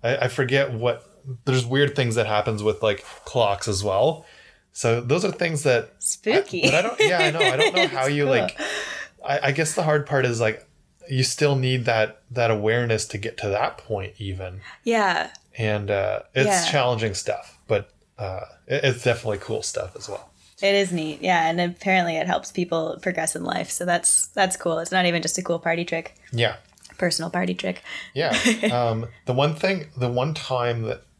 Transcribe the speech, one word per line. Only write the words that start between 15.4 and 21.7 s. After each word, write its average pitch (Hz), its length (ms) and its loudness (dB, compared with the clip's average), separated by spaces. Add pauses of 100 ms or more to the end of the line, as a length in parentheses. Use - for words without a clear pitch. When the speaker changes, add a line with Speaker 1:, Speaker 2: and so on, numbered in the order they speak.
Speaker 1:
And, 107 340 -2
uh, 98 320 0 (120)
it's 131 140 4
Speaker 2:
Yeah. 180 220 2
Speaker 1:
challenging 120 440 0
stuff, - 440 -6 (100)
but, 104 220 0 (280)
uh, 95 220 -8 (260)
it, 143 180 -2
it's 127 200 2
definitely 113 340 0
cool 110 240 -6
stuff - 340 -8
as - 120 -14
well. - 220 -12 (320)
Speaker 2:
It 196 120 4
is 196 180 2
neat. 156 300 -4
Yeah. 170 260 2
And 170 120 0
apparently 175 560 0